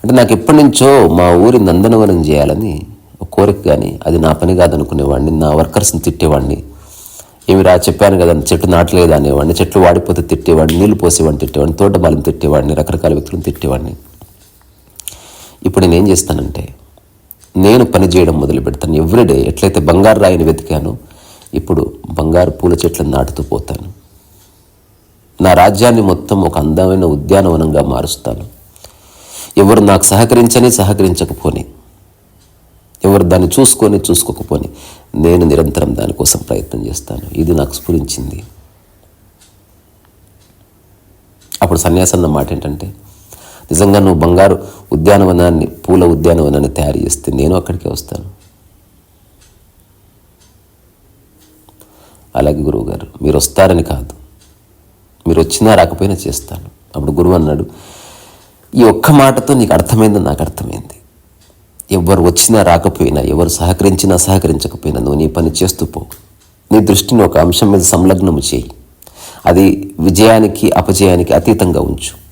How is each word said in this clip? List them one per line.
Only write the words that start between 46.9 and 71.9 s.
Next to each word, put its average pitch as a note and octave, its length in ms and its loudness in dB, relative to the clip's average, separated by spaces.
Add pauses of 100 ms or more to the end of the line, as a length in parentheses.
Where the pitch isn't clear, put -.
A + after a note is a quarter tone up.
చేస్తే - 340 -6
నేను D2 240 -2
అక్కడికే - 340 -6
వస్తాను." - 360 -12 (4000)
"అలాగే C#2+ 200 -2
గురువుగారు, - 520 -6 (140)
మీరు - 160 -2
వస్తారని F#2 460 0
కాదు, - 300 -8 (1120)
మీరు E2 120 2
వచ్చినా G#2 360 2
రాకపోయినా F2+ 400 0 (120)
చేస్తాను." - 380 -12 (300)
అప్పుడు D2 160 -4
గురువు F2 220 2
అన్నాడు, D#2 320 0 (1120)
"ఈ B2 80 4
ఒక్క - 280 4
మాటతో C3+ 420 2
నీకు A#2+ 200 2
అర్థమైందని G#2+ 500 2
నాకు D2 200 -4
అర్థమైంది. - 560 -12 (920)
ఎవరు F2+ 320 0
వచ్చినా G2 400 2
రాకపోయినా, D#2+ 580 0
ఎవరు D2+ 280 0
సహకరించినా F2+ 680 0
సహకరించకపోయినా, D#2 840 -2
నువ్వు C#2+ 160 -4
నీ D#2 120 0
పని D#2+ 240 -2 (120)
చేస్తూ F2+ 220 -4
పో. - 200 -14 (640)
నీ G#2+ 80 6
దృష్టిని G2+ 440 2
ఒక - 140 0
అంశం F2 340 2
మీద F#2+ 100 2
సంలగ్నము F2+ 580 0
చేయి. - 320 -6 (720)
అది - 540 2
విజయానికి, G2 720 2
అపజయానికి F#2 600 0
అతీతంగా - 460 0
ఉంచు. - 420 -8 (100)